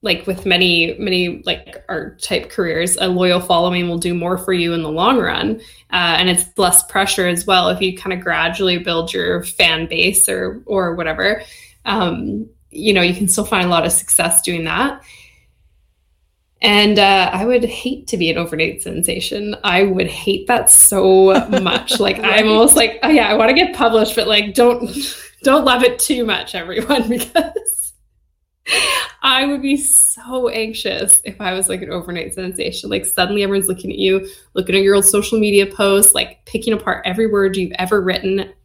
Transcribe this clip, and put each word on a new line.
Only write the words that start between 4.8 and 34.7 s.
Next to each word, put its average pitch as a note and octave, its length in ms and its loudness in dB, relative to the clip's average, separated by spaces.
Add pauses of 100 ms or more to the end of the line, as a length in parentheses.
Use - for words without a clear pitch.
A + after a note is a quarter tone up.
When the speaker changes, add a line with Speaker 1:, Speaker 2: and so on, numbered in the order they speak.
Speaker 1:
the D#3 80 -6
long G3 280 2
run. G3+ 420 -2 (320)
Uh, E3+ 260 0
and F#3 100 2
it's F3+ 180 0 (120)
less F3+ 280 2
pressure F#3+ 420 0
as F3 180 -4
well F3+ 220 4
if F#3 120 -2
you F#3+ 160 -2
kinda F#3 200 -6
gradually F3 600 -2
build E3+ 340 -4
your F3 320 -2
fan E3 420 0
base E3+ 420 0
or, - 380 -4
or F3+ 300 -2
whatever. F#3 460 -2 (420)
Um, G#3 640 -4 (240)
you G#3 200 -2
know, F#3 100 2
you F3+ 120 0
can F#3+ 140 -2
still G#3 160 -2
find F#3 220 -2
a F3+ 40 0
lot E3 160 2
of E3+ 60 -2
success - 500 0
doing E3 220 -4
that. G3 360 -4 (1600)
And, G#3 360 4
uh, G3 320 4
I F#3+ 140 -4
would A#3+ 200 2
hate B3+ 420 -6
to - 100 -4
be E3+ 140 0
an D#3+ 80 0
overnight E3 420 -4
sensation. G3+ 720 -6 (100)
I F#3 180 4
would F#3 240 2
hate - 400 -4
that A#3+ 240 2
so F#3+ 640 6 (260)
much. F#3 400 -2
Speaker 2:
<laughs> - 0 -
Speaker 1:
Like, G3+ 180 0
Speaker 2:
Right. G3+ 220 2
Speaker 1:
I'm A3 80 4
almost A3 260 6
like, A3+ 280 2
"Oh C#4 80 2
yeah, B3 180 4
I G#3+ 60 2
wanna A3 180 4
get E4 220 2
published, A3 420 2
but, A3+ 120 0
like, G#3 260 0
don't, A#3+ 360 4 (400)
<laughs> - 120 -20
don't C#4 240 4
love B3 160 4
it B3 160 4
too B3 260 0
much, G3+ 300 -4
everyone," G#3 540 -2
<laughs> A#3+ 100 0
because - 720 -4 (1300)
I C4+ 220 2
would C#4+ 160 -2
be C#4 160 0
so B3+ 720 0
anxious A3 760 -2
if - 140 -12
I F#3+ 140 -4
was, F#3+ 160 -4
like, F#3 140 -6
an - 100 -10
overnight F3+ 400 -8
sensation. F#3 560 -8
Like, G3 160 -4
suddenly G3+ 380 -2
everyone's G3 260 0
looking F#3 240 -6
at - 60 -10
you, F#3+ 280 0 (280)
looking F#3 200 -2